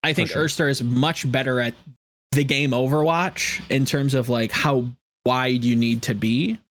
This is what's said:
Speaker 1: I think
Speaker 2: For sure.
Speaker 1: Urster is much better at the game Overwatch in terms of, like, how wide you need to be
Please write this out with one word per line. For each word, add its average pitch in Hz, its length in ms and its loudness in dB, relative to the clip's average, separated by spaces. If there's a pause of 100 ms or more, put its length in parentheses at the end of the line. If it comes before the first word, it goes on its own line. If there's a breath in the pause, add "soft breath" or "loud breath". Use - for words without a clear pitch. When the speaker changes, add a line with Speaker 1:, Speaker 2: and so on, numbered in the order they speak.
Speaker 1:
I 156 100 0
think 160 160 0
Speaker 2:
For - 60 -8
sure. 151 320 0
Speaker 1:
Urster 139 40 2
is 135 120 -2
much 127 500 0
better 131 280 0
at 117 140 -2 (580)
the 143 120 4
game 139 260 0
Overwatch 151 880 0 (100)
in 135 140 2
terms 139 300 0
of, 123 140 0
like, 117 240 0
how 131 340 0 (400)
wide 127 380 0
you 120 120 4
need 117 260 2
to 113 120 -2
be 123 440 0 (120)